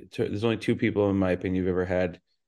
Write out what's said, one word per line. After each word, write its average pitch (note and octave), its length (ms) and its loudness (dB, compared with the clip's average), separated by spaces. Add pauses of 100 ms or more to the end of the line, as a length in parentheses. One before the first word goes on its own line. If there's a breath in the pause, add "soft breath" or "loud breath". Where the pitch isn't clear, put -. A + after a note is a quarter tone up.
(120)
t-, A2 160 -2
there's G#2 160 -4
only A2+ 140 0
two A#2+ 180 0
people G#2 340 2
in G2 60 2
my F#2 160 2
opinion F#2 320 -2
who've F#2+ 60 2
ever F2+ 140 0
had F2+ 360 -2 (280)